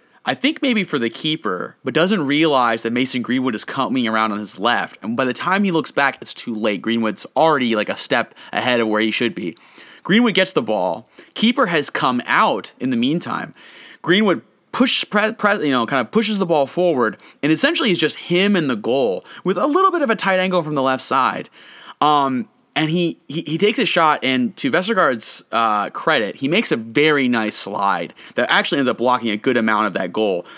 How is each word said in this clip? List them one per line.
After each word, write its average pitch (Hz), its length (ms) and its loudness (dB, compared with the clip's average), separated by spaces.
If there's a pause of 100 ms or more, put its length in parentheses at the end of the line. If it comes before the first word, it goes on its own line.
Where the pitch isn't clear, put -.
(260)
I - 100 -2
think 311 260 -2
maybe 233 220 0
for 147 160 -4
the 117 100 0
keeper, 113 760 -6
but 131 100 -4
doesn't 165 340 2
realize 135 560 2
that 117 100 -2
Mason 127 280 -2
Greenwood 127 340 -2
is 104 80 -8
coming 123 440 -2
around 110 240 0
on 104 60 -4
his 98 220 -10
left. 104 420 -2
And 113 160 -6
by 131 80 0
the 127 80 -2
time 190 300 -2
he 196 80 0
looks 160 200 -2
back, 139 300 0
it's - 120 -14
too - 200 -10
late. 107 280 -2
Greenwood's 110 440 -2 (100)
already, 135 400 2
like, 104 140 0
a 95 60 -2
step - 400 -2 (160)
ahead 120 280 0
of 113 80 2
where 107 140 0
he 110 100 0
should 113 220 -2
be. 85 240 -8 (460)
Greenwood 214 320 4
gets 185 160 2
the 151 100 0
ball. 107 480 -2 (240)
Keeper 240 340 2
has 165 220 0
come 131 360 0
out 135 540 0
in 123 100 -4
the 123 80 0
meantime. 135 560 -4 (480)
Greenwood 185 400 2 (300)
push, - 380 0
pre-, 208 220 0
pre-, 202 340 0
you 143 60 2
know, 123 140 2
kind 127 160 0
of 113 100 -6
pushes 214 260 0
the 190 80 0
ball 151 220 2
forward, 135 500 0 (240)
and 147 100 2
essentially 269 380 2
it's 165 100 2
just 156 180 0
him 190 380 2
and 160 140 0
the 123 60 0
goal 117 500 -2 (180)
with 180 140 0
a 220 100 0
little 370 220 4
bit 339 120 0
of 262 80 0
a 226 60 2
tight 190 240 0
angle 185 220 0
from 151 140 -4
the 135 80 0
left 131 180 0
side. 131 480 -2 (520)
Um, 139 480 2 (260)
and 151 140 0
he, 170 380 0
he, 151 140 -6
he 156 160 -6
takes 208 220 0
a 220 60 2
shot, 160 380 2
and 127 340 0
to 135 140 -2
Vestergaard's, 170 800 0
uh, 107 380 0
credit, 123 480 0
he 135 100 -4
makes 185 240 0
a 147 60 0
very 135 500 2
nice 110 280 0
slide 98 580 -2 (220)
that 123 140 0
actually 180 300 2
ends 131 100 2
up 110 80 -2
blocking 117 340 0
a 104 60 -2
good 120 200 0
amount 110 300 0
of 92 60 -4
that 95 200 -4
goal. 101 320 -2 (120)